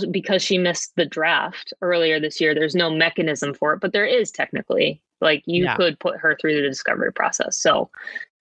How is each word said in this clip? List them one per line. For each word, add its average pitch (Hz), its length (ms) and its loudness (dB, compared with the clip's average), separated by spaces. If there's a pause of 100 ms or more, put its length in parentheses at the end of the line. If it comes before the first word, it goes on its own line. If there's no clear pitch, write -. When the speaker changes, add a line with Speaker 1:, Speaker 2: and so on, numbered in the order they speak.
Speaker 1:
because 185 320 0
she 190 160 0
missed 175 380 -2
the 170 100 2
draft 160 680 -2 (120)
earlier 165 360 2
this 151 220 -4
year, 156 140 4
there's 151 200 0
no 165 140 2
mechanism 156 640 0
for 151 200 0
it, - 60 -4
but 190 140 -2
there 202 140 2
is 226 240 0
technically. - 680 -2 (220)
Like, 156 240 2
you 175 200 2
Speaker 2:
Yeah. - 120 0
Speaker 1:
could 170 220 2
put - 200 -4
her 156 160 2
through 156 200 0
the 143 120 0
discovery - 460 -2
process. - 440 -2
So - 320 2 (520)